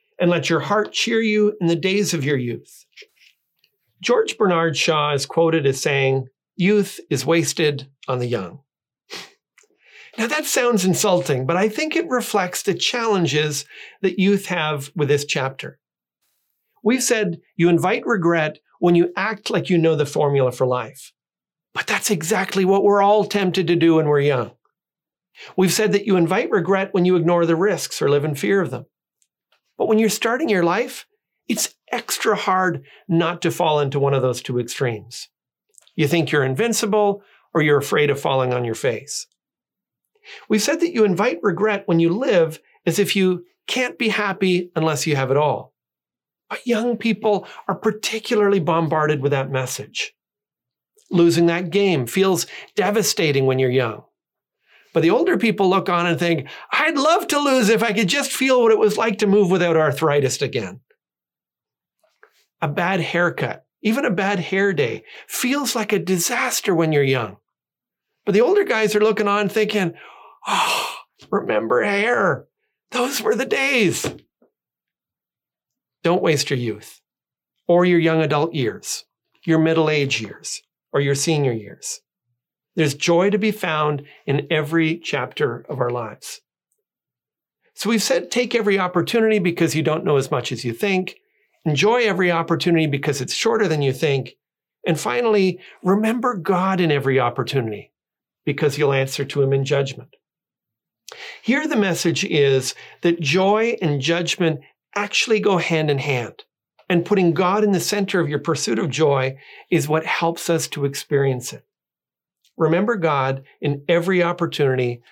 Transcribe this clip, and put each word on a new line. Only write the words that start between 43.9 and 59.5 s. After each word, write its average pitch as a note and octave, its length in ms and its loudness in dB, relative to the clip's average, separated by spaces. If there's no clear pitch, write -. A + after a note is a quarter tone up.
be A3+ 120 0
happy F#3 640 -2
unless D#3+ 320 -2
you D3 80 0
have C3+ 160 0
it C3+ 60 2
all. D3 360 -2
But - 160 -12
young A#3 320 0
people A3 500 0
are F#3 80 0
particularly G#3+ 840 0
bombarded D#3 640 0
with C3+ 100 0
that C3+ 200 -2
message. - 600 -6
Losing E3+ 340 4
that F3 240 0
game F3 380 2
feels F#3+ 400 0
devastating F3 720 0
when C3 140 2
you're C3 100 2
young. B2 340 -2
But E3 80 2
the D#3+ 100 4
older B3+ 260 2
people G3 320 2
look F#3+ 200 0
on F3 160 0
and E3+ 120 0
think, E3 300 -2
"I'd D4+ 260 0
love D#4+ 300 2
to D4 120 0
lose C4 300 2
if A3 140 2
I A3+ 100 0
could G3+ 140 0
just C#4+ 240 -2
feel C4 300 2
what A3+ 100 6
it G#3+ 80 4
was G#3+ 180 2
like A3+ 220 -2
to G#3+ 80 0
move G3 240 4